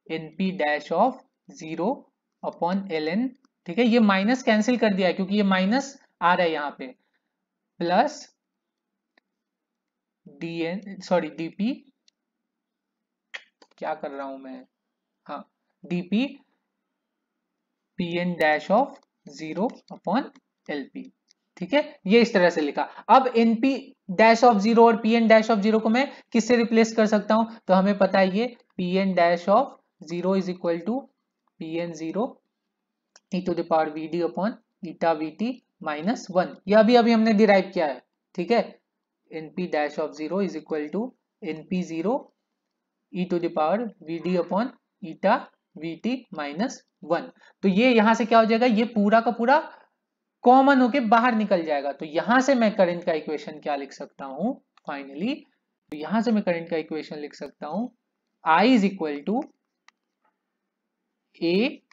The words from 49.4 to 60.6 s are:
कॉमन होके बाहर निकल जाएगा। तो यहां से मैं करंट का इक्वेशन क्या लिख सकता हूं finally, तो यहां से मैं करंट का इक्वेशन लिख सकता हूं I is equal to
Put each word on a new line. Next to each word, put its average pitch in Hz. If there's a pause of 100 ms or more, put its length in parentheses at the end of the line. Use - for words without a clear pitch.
कॉमन 269
होके 254
बाहर 233
निकल 202
जाएगा। 143
तो 160
यहां 165
से 277
मैं 226
करंट 175
का 175
इक्वेशन 156
क्या 147
लिख 139
सकता -
हूं 147 (360)
finally, 143 (580)
तो 151
यहां 156
से 233
मैं 208
करंट 170
का 170
इक्वेशन 156
लिख 147
सकता 147
हूं 190 (580)
I 165
is 226
equal 151
to 233 (1900)